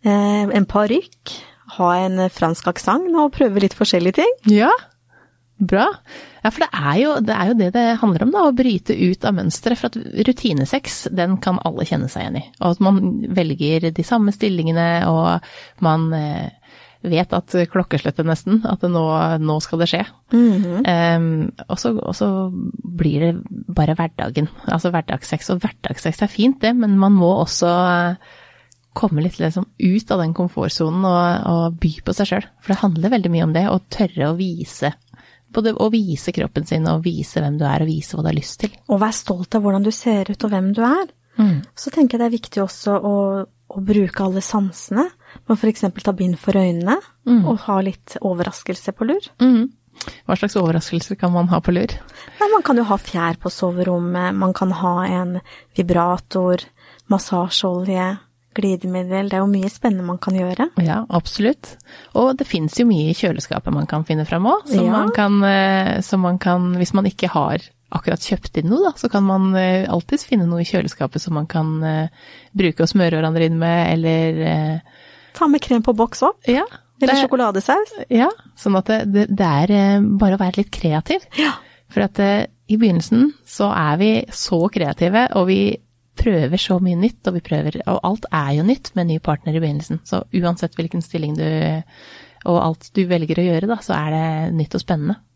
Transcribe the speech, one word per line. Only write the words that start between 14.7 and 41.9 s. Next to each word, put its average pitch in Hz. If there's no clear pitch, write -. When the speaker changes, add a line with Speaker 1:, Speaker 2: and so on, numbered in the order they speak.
Speaker 2:
og 165
man, 160
eh, 151
vet 175
at 175
klokkeslettet 160
nesten, 185
at 196
det 175
nå, 165
nå 156
skal -
det 165
skje. 185
Speaker 1:
Mhm. 208
Speaker 2:
Ehm, 165
og 180
så, 233
og -
så 208
blir 160
det 170
bare 160
hverdagen, 156
altså 175
hverdagssex, -
og 180
hverdagssex -
er 208
fint 254
det, 226
men 208
man 196
må 180
også, -
eh, 185
komme 160
litt 175
liksom 170
ut 190
av 196
den 165
komfortzonen 175
og, 175
og 170
by 156
på 185
seg 202
selv, -
for 196
det 196
handler 175
veldig 196
mye 170
om 156
det, 165
å 190
tørre 165
å 170
vise, 170
både 220
å 220
vise 185
kroppen 151
sin 160
og 160
vise 160
hvem 147
du 151
er 143
og 156
vise 160
hva 160
du 160
har 151
lyst -
til. 202
Speaker 1:
Og 202
vær 220
stolt 180
av 220
hvordan 202
du 214
ser 214
ut -
og 220
hvem 196
du 226
er. 311
Speaker 2:
Mm. 185
Speaker 1:
Så -